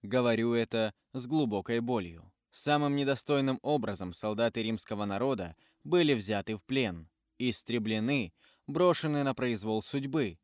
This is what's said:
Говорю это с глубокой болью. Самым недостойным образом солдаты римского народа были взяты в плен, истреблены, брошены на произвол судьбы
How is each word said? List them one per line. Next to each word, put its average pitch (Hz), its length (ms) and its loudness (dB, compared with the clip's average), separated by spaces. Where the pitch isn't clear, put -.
Говорю 117 500 2
это 113 420 0
с 127 120 -6
глубокой 117 540 0
болью. 98 500 -4
Самым 147 420 0
недостойным 139 680 0
образом 104 500 -2
солдаты 110 500 0
римского 107 440 -4
народа 101 500 -2
были 156 320 4
взяты 104 420 -2
в - 80 -16
плен, 98 460 -2
истреблены, 113 960 0
брошены 151 560 2
на 135 100 0
произвол 110 480 -2
судьбы 135 600 -2